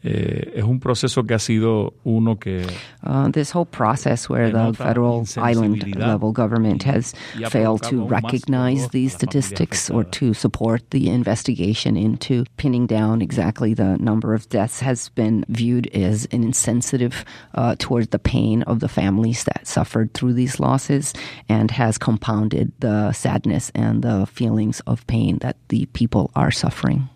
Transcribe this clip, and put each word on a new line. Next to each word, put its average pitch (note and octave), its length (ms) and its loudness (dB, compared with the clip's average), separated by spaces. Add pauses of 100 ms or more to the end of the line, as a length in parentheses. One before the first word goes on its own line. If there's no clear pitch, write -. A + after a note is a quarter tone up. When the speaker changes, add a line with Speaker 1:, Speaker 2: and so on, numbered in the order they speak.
Speaker 1:
eh, - 520 -2
es - 80 -2
un B2 160 2
proceso B2+ 460 0
que A2+ 100 0
ha A2+ 40 2
sido A2 560 0 (100)
uno A2+ 340 2
que F#2 260 -4 (380)
Speaker 2:
Uh, C#3 280 2
this D3 240 0
whole F3 100 2
process A#2+ 640 0
where A#2+ 220 2
the G#2+ 80 2
Speaker 1:
denota A2+ 260 0
Speaker 2:
federal A#2 400 2 (120)
island A2+ 400 2
Speaker 1:
insensibilidad G2+ 320 -2
Speaker 2:
level G#2+ 240 0
government A2 520 2
has C3+ 300 0 (220)
Speaker 1:
y A2+ 80 -8
ha A2+ 60 -6
Speaker 2:
failed A2 320 2
to - 80 -4
Speaker 1:
provocado B2 120 0
aún - 80 -2
más A#2 120 2
Speaker 2:
recognize B2+ 560 0
Speaker 1:
dolor B2+ 120 -4
Speaker 2:
these C3 240 0
Speaker 1:
a - 120 -2
las - 80 -6
familias C3+ 180 0
Speaker 2:
statistics - 380 -2
or A#2 120 2
Speaker 1:
afectadas. - 160 -6
Speaker 2:
to A#2 160 2
support A2+ 560 -2
the C3 180 2
investigation A2+ 880 0
into A#2+ 480 0 (120)
pinning B2 300 2
down A2 360 2
exactly A2 520 0
the F#2+ 240 2
number A2 360 0
of G#2+ 140 -4
deaths G#2+ 320 -2
has B2+ 300 -2
been A2+ 380 0
viewed A#2 460 0
as G#2 320 2
insensitive, A#2+ 1000 0 (300)
uh, A#2 240 2
towards A#2+ 300 0
the - 100 -2
pain A2 460 2
of A2+ 160 0
the A#2 80 -2
families A2+ 560 0
that - 220 -4
suffered - 460 0
through B2+ 220 0
these B2 260 0
losses C3+ 540 0 (340)
and A2 240 2
has A2+ 260 2
compounded G#2+ 720 0 (100)
the G#2 320 0
sadness - 600 -2
and A2 280 0
the G#2+ 240 0
feelings A2 600 -2
of - 200 -2
pain A2 320 0
that - 180 -6 (120)
the - 240 0
people G#2 420 0
are - 180 2
suffering. - 640 -2